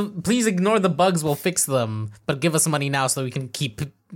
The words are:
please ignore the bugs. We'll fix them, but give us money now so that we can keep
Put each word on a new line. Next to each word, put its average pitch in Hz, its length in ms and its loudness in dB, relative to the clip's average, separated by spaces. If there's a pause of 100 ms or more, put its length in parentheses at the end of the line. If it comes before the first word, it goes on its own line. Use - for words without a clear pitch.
(240)
please 233 240 2
ignore 202 320 2
the 185 80 4
bugs. 175 340 2
We'll 147 140 0
fix - 280 -2
them, 110 460 -2 (160)
but 143 140 -2
give 160 160 2
us 156 100 2
money 147 240 0
now 139 160 0
so 135 140 -2
that 135 40 -2
we 127 60 -4
can 131 180 -6
keep 127 320 -6 (360)